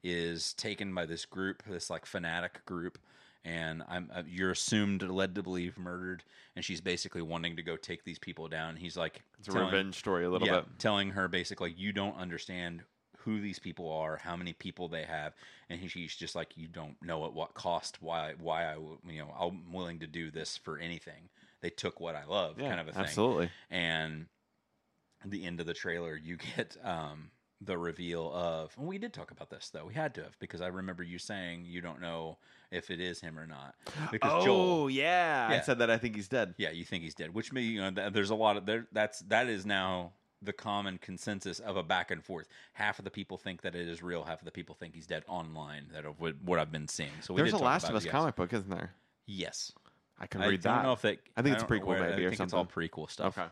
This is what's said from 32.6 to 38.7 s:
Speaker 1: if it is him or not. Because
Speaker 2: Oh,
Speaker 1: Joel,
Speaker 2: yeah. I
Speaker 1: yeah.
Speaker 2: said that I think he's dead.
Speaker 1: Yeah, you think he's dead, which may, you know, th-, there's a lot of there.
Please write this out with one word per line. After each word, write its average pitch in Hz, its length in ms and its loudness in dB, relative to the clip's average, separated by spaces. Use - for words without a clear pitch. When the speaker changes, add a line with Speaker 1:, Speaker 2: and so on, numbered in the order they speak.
Speaker 1:
if 90 180 -4
it 85 100 -4
is 90 200 -2
him 80 180 -10
or 80 80 -10
not. 69 300 -14
Because 147 320 4
Speaker 2:
Oh, - 20 6
Speaker 1:
Joel, 175 460 8
Speaker 2:
yeah. 151 580 6
I 113 60 6
Speaker 1:
yeah. 92 60 6
Speaker 2:
said 123 180 4
that 117 100 8
I 113 80 8
think 113 200 0
he's 101 100 -4
dead. 107 320 2
Speaker 1:
Yeah, 87 120 2
you 85 140 -6
think 85 200 -4
he's 78 100 -6
dead, 80 180 -6
which 113 200 -4
may, 131 100 -2
you 113 180 0
know, 95 120 2
th-, 98 200 0
there's 101 180 4
a 110 40 6
lot 107 220 8
of 98 100 -2
there. 113 240 0